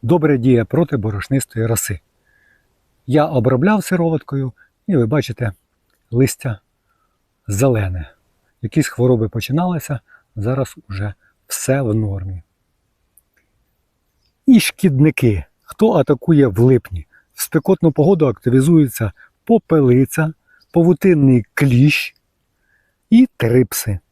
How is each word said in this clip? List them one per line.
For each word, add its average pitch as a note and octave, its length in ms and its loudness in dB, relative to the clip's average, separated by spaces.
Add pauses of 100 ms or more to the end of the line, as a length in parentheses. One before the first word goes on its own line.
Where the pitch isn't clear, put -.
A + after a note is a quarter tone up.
Добре D3 360 2
діє A#2+ 280 2
проти D3 320 -2
борошнистої A2 680 -4
роси. G#2+ 340 -4 (1080)
Я D3 180 2
обробляв C#3+ 580 0
сироваткою, D#3 720 -4 (340)
і F3+ 100 0
ви A#2 80 2
бачите, A#2+ 460 -4 (600)
листя A#2+ 480 -2 (880)
зелене. G2+ 640 -2 (500)
Якісь C#3+ 260 -2
хвороби A#2+ 420 0
починалися, D3+ 680 -6 (360)
зараз B2 400 -6 (140)
уже G2 240 -8 (340)
все - 340 -4
в A2 140 -2
нормі. F#2+ 480 -6 (2000)
І B3 140 6
шкідники. C3 840 0 (160)
Хто A3 320 -2
атакує C#3+ 540 2
в G2 120 -4
липні? A#2+ 460 2 (280)
В - 80 -14
спекотну E3+ 500 0
погоду D#3 360 2
активізуються C3 840 0 (320)
попелиця, D#3 920 0 (380)
павутинний D#3+ 840 2
кліщ C#3 640 0 (920)
і A#3+ 180 6 (100)
трипси. A2+ 640 0 (120)